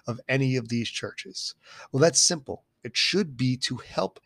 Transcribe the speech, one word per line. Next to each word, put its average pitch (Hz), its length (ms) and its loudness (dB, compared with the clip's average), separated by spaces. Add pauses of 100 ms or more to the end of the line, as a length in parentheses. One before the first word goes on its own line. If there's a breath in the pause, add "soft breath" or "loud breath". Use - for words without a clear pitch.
of 120 100 -4 (100)
any 131 280 2
of 113 120 -4
these 117 220 -2
churches? - 640 -10 (380 loud breath)
Well, 135 80 2
that's 165 180 6
simple. - 460 0 (180)
It 120 140 -10
should 175 400 0
be 127 220 2
to - 180 -4
help - 500 -4